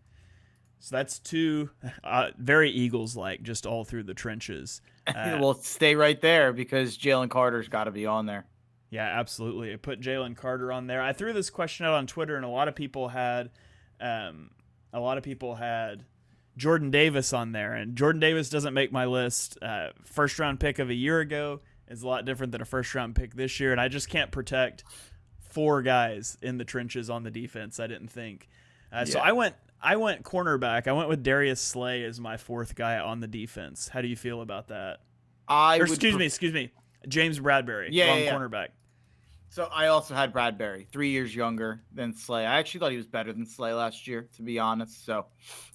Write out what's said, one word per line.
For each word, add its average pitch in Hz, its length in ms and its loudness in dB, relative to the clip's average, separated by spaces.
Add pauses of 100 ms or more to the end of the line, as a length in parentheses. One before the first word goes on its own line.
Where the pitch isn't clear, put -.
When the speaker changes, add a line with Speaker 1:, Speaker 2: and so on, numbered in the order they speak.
(800)
Speaker 1:
So - 180 -6
that's 135 200 -2
two, 156 540 0 (320)
uh, 123 340 2
very 147 320 6
Eagles-like, 113 720 -2
just 113 240 -8
all 113 180 -2
through 113 200 -8
the 95 100 -10
trenches. 107 720 -8
Speaker 2:
<laughs> - 60 -20 (160)
Speaker 1:
Uh, 110 320 -2
Speaker 2:
Well, 139 140 6
stay 151 420 4
right 151 240 6
there 160 320 8
because 127 460 0
Jalen 131 320 2
Carter's 117 380 2
gotta 110 240 -2
be 104 160 -4
on 107 180 0
there. 101 220 -8 (420)
Speaker 1:
Yeah, 110 160 -6
absolutely. 113 680 -4
I 104 40 -10
put 117 260 -10
Jalen 127 340 -4
Carter 127 360 -4
on 127 160 -6
there. 127 120 -2
I 131 140 0
threw 214 180 -6
this 208 200 -4
question 170 340 -4
out 160 80 4
on 139 140 2
Twitter, 151 300 -4
and 131 60 -6
a 123 60 -6
lot 131 180 2
of 147 60 -2
people 135 360 -6
had, 123 420 -2 (500)
um, 101 480 -6 (440)
a 120 60 -6
lot 127 200 -2
of 135 40 -8
people 131 300 -8
had 113 520 -4 (520)
Jordan 147 320 4
Davis 143 440 4
on 117 180 -2
there, 110 240 -4
and 113 200 -6
Jordan 151 240 4
Davis 156 300 2
doesn't 147 240 -2
make 139 180 2
my 127 140 0
list. 127 560 -2
Uh, 101 280 -4 (160)
first 143 340 0
round 143 200 0
pick 143 200 2
of 131 100 0
a 123 60 -2
year 147 240 2
ago 147 420 -4 (260)
is 117 140 -14
a 123 60 -8
lot 127 180 0
different 127 260 -4
than 117 100 -6
a 120 40 -8
first 127 300 -2
round 117 180 -4
pick 117 220 -2
this 131 240 -4
year, 135 120 4
and 123 80 4
I 127 100 2
just 135 200 -6
can't 151 220 -2
protect 131 520 -2 (680)
four 151 320 4
guys 117 580 2
in 127 160 -4
the 120 80 -8
trenches 120 460 -6
on 117 100 -6
the 113 100 -10
defense, 113 480 -10
I 113 60 -6
didn't 110 240 -10
think. 113 400 -16 (420)
Uh, 120 140 -2
so 151 140 0
Speaker 2:
Yeah. 139 60 4
Speaker 1:
I 185 80 6
went, 233 220 0 (260)
I 180 160 4
went 214 260 0
cornerback. 131 640 0
I 135 60 4
went 151 160 0
with 156 120 0
Darius 135 400 2
Slay 123 440 -4
as 117 140 -10
my 113 180 -8
fourth 117 360 -8
guy 117 240 0
on 110 220 -4
the 113 80 -6
defense. 107 600 -10
How 127 120 -6
do 120 60 -2
you 120 80 -4
feel 117 260 -6
about 107 280 -10
that? 95 320 -10 (460)
Speaker 2:
I 151 300 8
Speaker 1:
Or 165 40 6
Speaker 2:
would 175 80 4
Speaker 1:
excuse 160 240 4
Speaker 2:
pre- 196 80 2
Speaker 1:
me, 170 40 4
excuse 165 280 0
me, 139 180 -4 (360)
James 156 320 2
Bradbury, 120 520 2
Speaker 2:
Yeah, 175 160 6
Speaker 1:
wrong 160 120 6
Speaker 2:
yeah, 151 40 4
yeah. 143 120 2
Speaker 1:
cornerback. 110 320 -4 (840)
Speaker 2:
So 170 220 -6
I 156 160 2
also 151 280 4
had 131 180 2
Bradbury, 107 580 -2
three 143 200 0
years 131 240 -2
younger 113 480 -4 (100)
than 120 200 -6
Slay. 113 340 -2
I 131 100 4
actually 160 220 -2
thought 156 120 0
he 127 60 -4
was 113 80 -8
better 113 260 -6
than 113 140 -6
Slay 113 280 -6
last 117 340 -4
year, 120 200 -8 (100)
to - 40 -16
be 117 160 -6
honest. 113 480 -2
So, 107 220 -4 (480)